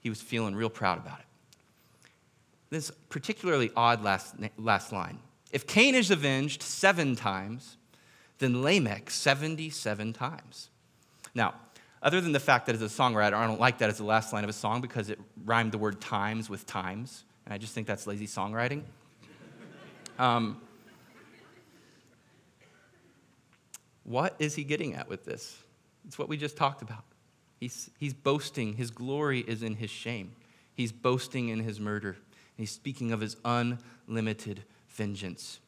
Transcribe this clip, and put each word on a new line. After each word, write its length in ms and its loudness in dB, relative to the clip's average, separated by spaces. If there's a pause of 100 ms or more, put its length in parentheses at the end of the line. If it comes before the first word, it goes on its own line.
He 80 -4
was 120 -6
feeling 340 -2
real 140 0
proud 280 2
about 220 -12
it. 60 -20 (1400)
This 220 -4 (180)
particularly 640 0
odd 280 4
last, 320 2 (220)
last 340 2
line. 280 -6 (320)
"If 160 -2
Cain 280 8
is 160 4
avenged 500 2
seven 540 4
times, 640 -6 (640)
then 220 2
Lamech 480 2
seventy-seven 1040 0
times." 560 -10 (640)
Now, 220 0 (460)
other 180 4
than 120 2
the 80 4
fact 260 6
that 100 2
as 60 -2
a 40 0
songwriter, 480 4
I 140 4
don't 120 0
like 180 4
that 120 4
as 80 -2
the 60 -6
last 300 2
line 100 0
of 60 -2
a 40 -6
song 280 -2
because 280 -4
it 100 -6 (260)
rhymed 260 4
the 60 -4
word 240 -2
times 480 -2
with 160 -10
times, 600 -8 (200)
and 80 -10
I 60 -8
just 140 -12
think 120 -4
that's 220 -4
lazy 200 -6
songwriting. 600 -2
<laughs> 1300 -20
Um, 420 2 (3500)
what 360 0
is 160 0
he 80 -4
getting 300 -2
at 160 -10
with 160 -8
this? 320 -10 (480)
It's 120 -16
what 120 -6
we 80 -4
just 180 -6
talked 260 0
about. 220 -12 (560)
He's, 300 -10 (100)
he's 140 -4
boasting. 640 0
His 160 -4
glory 500 0
is 200 -4
in 140 -4
his 140 -6
shame. 460 -8 (380)
He's 200 -2
boasting 560 0
in 100 -2
his 220 -4
murder. 360 -4 (380)
He's 160 -6
speaking 400 -6
of 80 0
his 240 -4
unlimited 1200 -2 (240)
vengeance. 800 -8